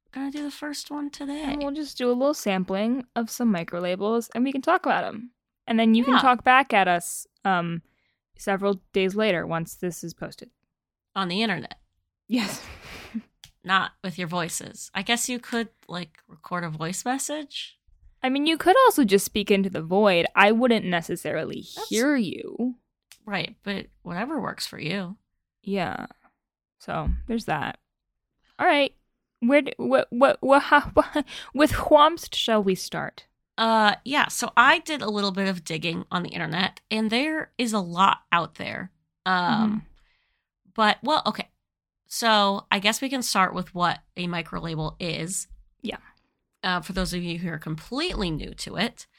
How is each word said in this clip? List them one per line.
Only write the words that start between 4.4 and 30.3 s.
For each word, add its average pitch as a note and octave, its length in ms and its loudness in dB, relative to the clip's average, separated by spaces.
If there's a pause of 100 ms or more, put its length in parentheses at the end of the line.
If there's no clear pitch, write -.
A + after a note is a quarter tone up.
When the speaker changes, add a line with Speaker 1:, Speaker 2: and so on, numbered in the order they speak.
Speaker 2:
we C4+ 80 0
can C4+ 100 -4
talk F4 240 2
about G3+ 180 2
'em. A3 280 -10 (340)
And A3+ 140 2
then A3+ 160 6
you A#3 80 4
can B3+ 100 4
Speaker 1:
Yeah. B3+ 80 8
Speaker 2:
talk B3 220 4
back C4 300 6
at F#3+ 140 4
us, - 380 -2 (180)
um, E3+ 380 0 (560)
several G3 460 -2 (100)
days F#3+ 220 0
later F#3 320 0
once E3 260 -4
this F3 300 -8
is E3 100 -12
posted. - 380 -16 (640)
Speaker 1:
On G3 120 -2
the F#3 140 -2
internet. G3 380 -4 (480)
Speaker 2:
Yes. A3 340 -2 (520)
<laughs> - 20 -16 (480)
Speaker 1:
Not F#3 300 0 (100)
with F3+ 160 -6
your F3+ 80 -4
voices. - 640 -8
I F#3+ 80 -4
guess A#3+ 260 -2
you B3 120 -4
could, A#3 300 -6 (180)
like, F3 400 -12
record F3 360 -8
a E3+ 60 -6
voice D#3 340 -6
message. C#4+ 760 -6 (420)
Speaker 2:
I C4 80 0
mean, C#4 160 0
you D#4+ 120 2
could F4+ 180 4 (100)
also D4+ 180 6
just G3 220 4
speak G#3 260 -4
into G3 180 4
the F#3 120 -4
void. F3+ 440 4 (100)
I G3+ 160 8
wouldn't A3+ 340 4
necessarily E3+ 800 -4 (120)
Speaker 1:
That's - 140 -10
Speaker 2:
hear B3 260 2
you. A#3+ 600 -4 (500)
Speaker 1:
Right, G3+ 380 -6
but G3 240 -6 (160)
whatever A3+ 360 -6
works - 280 -6
for - 120 -14
you. F#3 380 -6 (460)
Speaker 2:
Yeah. F#3+ 440 -4 (720)
So, D#3+ 300 -4 (180)
there's A3+ 180 -4
that. - 340 -4 (800)
All D#4+ 80 2
right. C#4+ 260 4 (460)
Where C#4 240 6
d-, - 140 -8
what, B3 340 0
what, B3 300 4